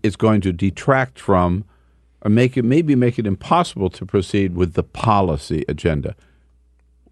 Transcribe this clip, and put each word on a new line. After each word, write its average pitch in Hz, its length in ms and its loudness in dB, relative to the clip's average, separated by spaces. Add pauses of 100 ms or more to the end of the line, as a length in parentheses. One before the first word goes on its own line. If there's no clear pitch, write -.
it's 101 140 0
going 107 260 2
to 95 100 0
detract 127 680 0
from 90 460 2 (580)
or 107 80 -2
make 123 260 2
it, 123 80 0
maybe 147 320 2
make 123 220 2
it 110 80 -2
impossible 104 640 -2
to - 160 -14
proceed 98 500 -2
with 87 180 0
the - 80 -2
policy 90 880 -2
agenda. 76 460 -4 (960)